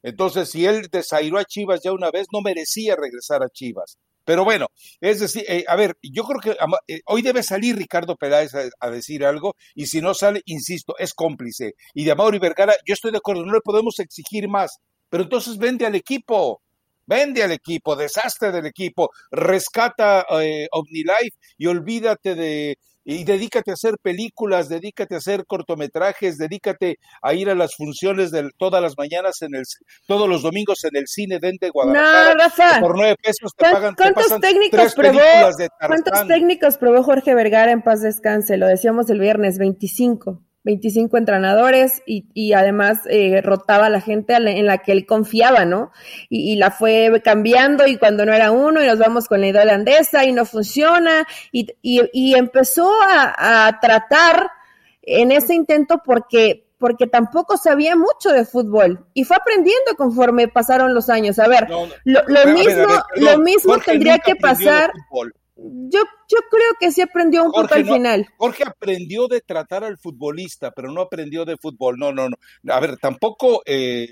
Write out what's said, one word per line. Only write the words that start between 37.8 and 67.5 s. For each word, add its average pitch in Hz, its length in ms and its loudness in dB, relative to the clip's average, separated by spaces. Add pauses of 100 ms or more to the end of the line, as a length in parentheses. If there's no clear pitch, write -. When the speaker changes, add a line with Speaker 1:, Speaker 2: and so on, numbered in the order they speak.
Speaker 2:
paz 214 200 0
descanse? 214 540 -2
Lo 190 120 2
decíamos 226 420 0
el 214 80 0
viernes, 196 400 0
veinticinco, 196 840 -4 (200)
veinticinco 220 540 -2
entrenadores 226 880 2
y, 208 300 -10
y 214 180 -2
además, 202 460 2 (100)
eh, 190 320 2
rotaba 202 480 2
la 202 140 0
gente 214 320 -2
a 240 60 4
la, 214 100 0
en 208 160 0
la 190 120 2
que 196 140 -2
él 190 140 2
confiaba, 220 580 2
¿no? 180 260 -2 (380)
Y, 220 240 -4
y 208 40 0
la 190 140 2
fue 226 540 2
cambiando, 247 600 4
y 262 100 2
cuando 208 300 2
no 214 80 2
era 214 160 4
uno, 294 320 2
y 269 40 2
nos 226 120 2
vamos 226 280 2
con 202 140 0
la 196 60 0
idea 202 160 4
holandesa, 262 640 4
y 262 60 0
no 240 120 0
funciona, 311 840 0 (240)
y, 233 180 -4 (120)
y, 247 220 2 (100)
y 262 220 2
empezó 262 580 2 (160)
a, 226 600 2
a 220 120 -2
tratar 320 680 4 (500)
en 240 320 2
ese 294 220 2
intento 320 500 2
porque, 226 640 2 (100)
porque 240 280 0
tampoco 247 500 0
sabía 311 400 2
mucho 370 320 2
de 254 160 4
fútbol, 208 680 0
y 262 100 0
fue 359 140 2
aprendiendo 440 580 2
conforme 240 520 2
pasaron 254 440 2
los 233 160 0
años. 220 300 0
A 220 100 4
ver, 226 220 4
Speaker 1:
No, 170 160 -6
no. 165 60 -18 (120)
Speaker 2:
lo, 262 220 4
lo 277 140 4
Speaker 1:
A 277 40 8
ver, 285 40 8
a 302 60 6
ver, 381 120 4
Speaker 2:
mismo, - 160 4
Speaker 1:
a 415 40 4
ver, 403 140 4 (140)
perdón, 294 180 6
Speaker 2:
lo 302 60 6
mismo 370 340 4
Speaker 1:
Jorge - 200 0
Speaker 2:
tendría 320 200 4
Speaker 1:
nunca 320 120 2
Speaker 2:
que 370 80 2
Speaker 1:
aprendió 294 340 0
de 294 120 4
Speaker 2:
pasar. 320 140 0 (160)
Speaker 1:
fútbol. 240 260 -8 (280)
Speaker 2:
Yo, 262 380 -4 (260)
yo 453 120 2 (120)
creo 453 300 4
que 349 100 2
sí 359 120 0
aprendió 330 400 2
un 330 80 4